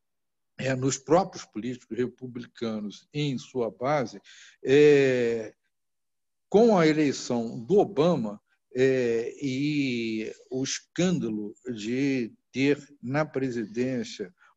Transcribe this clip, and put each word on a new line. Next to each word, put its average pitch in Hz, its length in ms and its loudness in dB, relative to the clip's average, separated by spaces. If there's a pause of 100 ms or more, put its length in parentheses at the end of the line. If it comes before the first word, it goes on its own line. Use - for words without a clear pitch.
(600)
é, 131 160 -2
nos 127 220 -2
próprios 175 460 0
políticos 113 540 -10
republicanos 117 1120 -8
em 147 260 -2
sua 117 340 -6
base, 123 500 -4 (420)
é, 131 920 4 (960)
com 214 300 6
a 165 100 6
eleição 131 760 0
do 185 140 4
Obama, 131 600 0 (360)
é, 127 680 0
e 131 880 -2 (200)
o 131 120 -4
escândalo 117 880 -4 (220)
de 123 560 -2 (200)
ter 139 260 0 (240)
na 139 240 -2
presidência 120 1080 -6 (240)